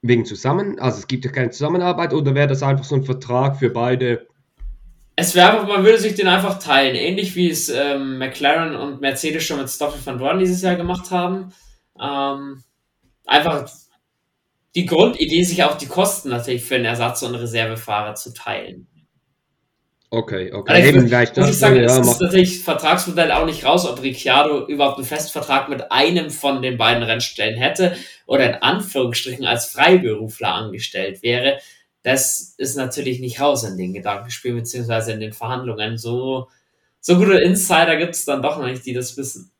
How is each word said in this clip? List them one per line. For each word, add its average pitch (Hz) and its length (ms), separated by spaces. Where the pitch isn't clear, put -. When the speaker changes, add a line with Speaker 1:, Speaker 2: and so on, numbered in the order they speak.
Speaker 1:
wegen 117 220
zusammen-, 165 560
also 123 180
es 98 80
gibt 127 180
ja 123 60
keine 123 200
Zusammenarbeit, 170 640
oder 139 220
wäre 143 140
das 139 160
einfach 139 200
so 147 120
ein 135 80
Vertrag 135 520
für 120 140
beide? 120 560
Speaker 2:
Es 180 160
wäre 180 160
einfach, 208 160
man 196 160
würde 220 160
sich 202 160
den 190 140
einfach 185 300
teilen, 135 360
ähnlich 185 420
wie 175 120
es, 151 220
ähm, 135 480
McLaren 143 580
und 139 240
Mercedes 156 440
schon 143 140
mit 135 120
Stoffel 147 340
van 127 140
Dorn 151 200
dieses 180 220
Jahr 180 160
gemacht 175 340
haben. 185 440
Ähm, 139 640
einfach - 460
die 175 100
Grundidee, 165 580
sich 180 220
auch - 140
die 139 80
Kosten 190 420
natürlich 120 360
für 135 100
einen 123 100
Ersatz- 120 380
und 120 120
Reservefahrer 113 800
zu 123 200
teilen. - 540
Speaker 1:
Okay, 98 420
okay. - 180
Speaker 2:
Aber - 80
ich 127 80
Speaker 1:
Eben, 127 180
Speaker 2:
würd, 113 80
Speaker 1:
weil 123 120
ich 117 60
Speaker 2:
muss - 60
ich - 80
Speaker 1:
dachte, - 100
Speaker 2:
sagen, 135 220
Speaker 1:
ja, 123 80
Speaker 2:
es 123 120
ist 123 100
Speaker 1:
macht 120 140
Speaker 2:
natürlich 180 420
Vertragsmodell 165 680
auch 160 140
nicht 156 180
raus, 175 240
ob 123 140
Ricciardo 135 640
überhaupt 143 320
einen 123 80
Festvertrag 143 640
mit - 200
einem 151 380
von 135 320
den 127 160
beiden 117 260
Rennstellen 113 540
hätte 180 400
oder 131 200
in - 160
Anführungsstrichen 131 840
als 131 180
Freiberufler 113 880
angestellt 98 720
wäre. 123 360
Das - 540
ist 131 200
natürlich 127 420
nicht 127 220
raus 135 240
in 95 120
den 92 160
Gedankenspielen 101 680
beziehungsweise 117 520
in 107 80
den 110 140
Verhandlungen. 117 640
So, 127 500
so 180 160
gute 196 220
Insider 165 580
gibt's 170 280
dann 135 180
doch 147 160
noch 135 80
nicht, 127 200
die 127 60
das 123 240
wissen. - 440